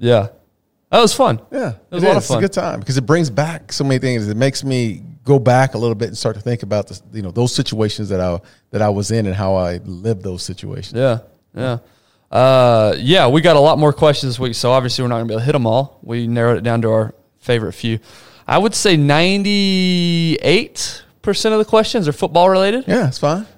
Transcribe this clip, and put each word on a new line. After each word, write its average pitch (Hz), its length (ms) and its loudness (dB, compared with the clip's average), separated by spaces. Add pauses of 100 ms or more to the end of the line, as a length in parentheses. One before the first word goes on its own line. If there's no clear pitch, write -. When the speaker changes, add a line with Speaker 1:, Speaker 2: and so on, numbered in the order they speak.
Speaker 1:
Yeah. 113 300 2 (600)
That 220 100 4
was 233 140 4
fun. 190 260 2 (120)
Speaker 2:
Yeah, 254 160 -6
Speaker 1:
It 110 60 -10 (180)
was - 100 -4
Speaker 2:
it 190 40 2
Speaker 1:
a - 20 4
lot - 80 4
of - 0 -
Speaker 2:
is. - 80 -2
It's - 60 -10
a - 20 0
Speaker 1:
fun. 113 100 0
Speaker 2:
good 98 100 -2
time 165 280 -4
because 127 160 -6
it 127 100 -2
brings 156 240 2
back 151 420 -6
so 147 120 -4
many 131 160 0
things. 123 260 -2
It 104 100 -4
makes 131 280 -2
me 123 400 -4 (180)
go 143 160 4
back 127 360 2
a 113 40 -4
little 117 160 0
bit 107 140 -4
and 104 100 -12
start 113 160 -4
to 104 80 -12
think 120 220 -4
about 101 240 -4
the, 95 120 -18 (120)
you 107 100 -8
know, 92 80 -8
those 120 240 -2
situations 107 540 -2
that 98 120 -2
I, 87 200 -2 (320)
that 107 100 -2
I 107 60 2
was 101 240 -2
in 113 140 0
and 92 100 -2
how 98 180 0
I 90 300 -2
lived 95 400 -6
those 90 180 -8
situations. 98 560 -10
Speaker 1:
Yeah, 123 200 0 (360)
yeah. 123 240 -6 (580)
Uh, 120 600 4
yeah, 139 300 4
we 147 140 4
got 165 120 6
a 147 60 6
lot 143 180 4
more 151 140 4
questions 143 400 0
this 117 80 -10
week, 123 160 -4
so 123 160 0
obviously 127 320 0
we're 123 40 -2
not 120 100 -2
gonna 117 80 -4
be 110 80 -6
able 110 80 -2
to 123 40 -2
hit 147 80 0
'em 120 140 0
all. 131 340 -2
We 117 240 -6
narrowed 117 320 2
it 95 60 -6
down 117 180 0
to 113 80 0
our 110 240 0 (240)
favorite 113 360 -2
few. 113 260 -4 (500)
I 139 60 2
would 208 180 0
say 190 220 2
ninety-eight 180 2000 0 (180)
percent 214 320 -2
of 214 60 2
the 214 80 0
questions 220 420 2
are 147 60 -2
football 175 340 2
related. 202 380 2
Speaker 2:
Yeah, 190 200 0
it's 131 120 -4
fine. 165 260 -2 (140)